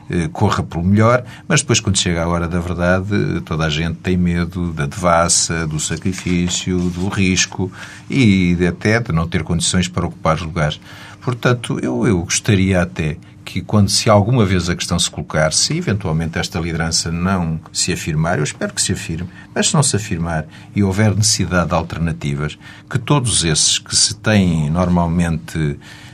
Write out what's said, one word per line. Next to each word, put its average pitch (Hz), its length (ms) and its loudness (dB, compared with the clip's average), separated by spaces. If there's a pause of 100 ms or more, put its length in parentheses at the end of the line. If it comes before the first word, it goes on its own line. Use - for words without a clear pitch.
eh, 82 240 -2
corra 101 300 0
pelo 85 200 -6
melhor, 110 400 4 (240)
mas 147 140 2
depois, - 180 0
quando 95 200 0
chega 85 240 0
a 85 40 0
hora 87 200 0
da 90 120 -2
verdade, 92 840 0
toda 80 200 -2
a 80 40 0
gente 80 280 -2
tem 90 200 0
medo 87 560 0
da 78 140 -2
devassa, 85 800 2
do 78 120 -4
sacrifício, 87 1000 -2 (100)
do 90 200 -4
risco 92 600 0 (380)
e 95 480 4 (100)
até 107 320 2
de 117 120 -4
não 82 160 0
ter 85 160 -2
condições 85 440 0
para 85 200 -4
ocupar - 300 -2
os - 40 -6
lugares. 78 400 -4 (400)
Portanto, 123 580 0
eu, 233 280 -2
eu 87 160 2
gostaria 92 580 2
até 80 360 -2 (260)
que - 180 -8
quando, 101 280 4
se - 200 2
alguma 104 360 6
vez 90 240 2
a 82 60 0
questão 85 220 -4
se - 120 0
colocar, 78 420 0
se - 240 0
eventualmente 85 600 -2
esta 87 220 -4
liderança 82 520 -2
não 85 480 -2 (140)
se - 180 -2
afirmar, 80 460 0
eu 147 60 0
espero - 280 -6
que - 100 -4
se - 120 0
afirme, 85 340 -6 (260)
mas - 160 0
se - 40 -4
não 147 100 4
se - 120 0
afirmar 82 500 -2 (300)
e 101 80 2
houver 101 300 4
necessidade 90 560 0
de 87 60 0
alternativas, 78 840 -4 (320)
que - 80 -4
todos 120 460 0
esses 80 340 2
que - 180 -6
se - 200 2
têm 90 540 2
normalmente, 85 1080 0 (360)